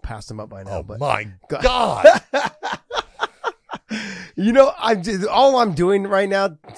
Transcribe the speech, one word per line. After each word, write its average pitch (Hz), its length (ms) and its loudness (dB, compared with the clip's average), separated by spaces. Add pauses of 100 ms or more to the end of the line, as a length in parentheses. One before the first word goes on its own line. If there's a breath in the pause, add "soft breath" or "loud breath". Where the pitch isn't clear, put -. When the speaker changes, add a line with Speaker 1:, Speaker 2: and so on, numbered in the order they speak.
Speaker 1:
passed 107 300 -12
him 110 80 -12
up 107 100 -12
by 98 140 -18
now, 95 160 -8
Speaker 2:
Oh, 95 40 -8
Speaker 1:
but 104 160 -14
Speaker 2:
my 107 280 -2 (200)
Speaker 1:
go- 135 140 -6
Speaker 2:
God. 247 600 4 (120)
Speaker 1:
<laughs> - 180 -2 (1800 loud breath)
You 214 180 0
know, 269 260 6
I'm 214 240 0
just, 196 240 -4
all 254 300 4
I'm 220 160 2
doing 185 300 2
right 196 260 0
now 196 280 -2 (200)